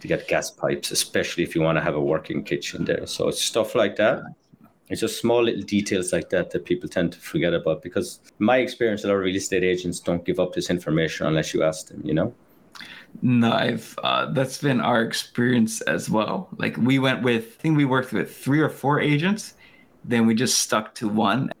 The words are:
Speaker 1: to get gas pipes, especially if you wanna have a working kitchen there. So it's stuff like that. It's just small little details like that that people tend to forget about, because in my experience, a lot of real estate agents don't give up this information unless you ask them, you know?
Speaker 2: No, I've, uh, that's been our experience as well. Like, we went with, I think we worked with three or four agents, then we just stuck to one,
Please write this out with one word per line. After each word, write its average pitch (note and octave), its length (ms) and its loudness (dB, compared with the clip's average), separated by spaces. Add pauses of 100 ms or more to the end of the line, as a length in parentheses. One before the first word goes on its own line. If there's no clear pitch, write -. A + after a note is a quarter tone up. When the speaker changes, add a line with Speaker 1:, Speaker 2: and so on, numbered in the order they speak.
Speaker 1:
to - 60 -10
get - 200 -2
gas D#2 240 0
pipes, C#2+ 400 -4
especially - 520 -2
if - 120 -4
you E2 60 2
wanna D#2+ 200 2
have D#2 140 -2
a D2 60 -2
working C#2+ 420 -2
kitchen - 420 -4
there. - 220 -2
So - 220 -4
it's - 120 -4
stuff - 340 -2
like G2+ 220 2
that. A2 260 2 (680)
It's F#2 120 -6
just A2 180 -2
small A#2 240 4
little G2 200 0
details G2 500 0
like E2+ 160 -2
that F2+ 220 0
that F2+ 140 -4
people F2 240 -2
tend F2 240 0
to - 60 -20
forget E2 340 0
about, D#2+ 300 -2
because - 360 -6 (200)
in G#2 60 2
my B2 120 6
experience, A2+ 460 0
a G#2 40 -2
lot G2+ 80 4
of G2 60 2
real F#2 140 0
estate F#2+ 280 0
agents F2+ 360 0
don't F2 260 -2
give F2+ 140 0
up F2+ 140 0
this F2 160 -2
information D#2+ 580 0
unless D#2 260 0
you D#2 100 2
ask D#2 260 0
them, - 160 -12
you D2+ 80 -2
know? G2 200 0 (880)
Speaker 2:
No, A#2 300 4
I've, A#2+ 520 0
uh, B2+ 280 0
that's C3 300 -2
been C3+ 200 2
our A2+ 200 2
experience A#2 800 0
as - 280 -2
well. A2 380 0 (100)
Like, A2+ 200 -2
we C3 220 4
went C3 240 2
with, A#2 200 2 (160)
I - 40 -20
think D#3 140 2
we C#3+ 80 4
worked B2+ 280 0
with E2+ 220 -2
three D3 260 2
or C#3 80 2
four C3+ 320 0
agents, D3+ 540 0 (520)
then A#2 200 4
we A2+ 80 4
just A#2+ 240 2
stuck - 340 0
to A2 160 -4
one, G#2+ 500 2